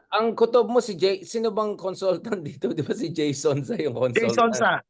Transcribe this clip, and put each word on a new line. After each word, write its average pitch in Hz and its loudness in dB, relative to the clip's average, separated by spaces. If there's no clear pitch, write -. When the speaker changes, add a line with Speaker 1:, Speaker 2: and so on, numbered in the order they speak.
Speaker 1:
Ang 220 2
kutob 226 4
mo 247 2
si 214 0
Jay, 190 0
sino 226 -2
bang 208 -2
consultant 185 -2
<laughs> - -8
dito? - -4
Di 147 -2
ba - -2
si 262 -6
Jason 147 0
sa 233 -4
yung 147 -2
consultant? 123 0
Speaker 2:
Jason 233 2
sa. 196 2